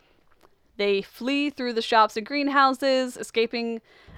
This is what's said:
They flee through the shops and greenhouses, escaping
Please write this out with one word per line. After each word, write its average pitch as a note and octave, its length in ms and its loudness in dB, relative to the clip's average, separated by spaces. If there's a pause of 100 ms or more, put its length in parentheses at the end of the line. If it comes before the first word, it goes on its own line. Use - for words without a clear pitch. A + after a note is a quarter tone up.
(760)
They G3+ 240 2
flee C#4+ 500 -2
through B3 220 -6
the A3+ 100 -2
shops A3 340 2
and G#3+ 100 -6
greenhouses, C4+ 920 0
escaping A#3 640 -4 (380)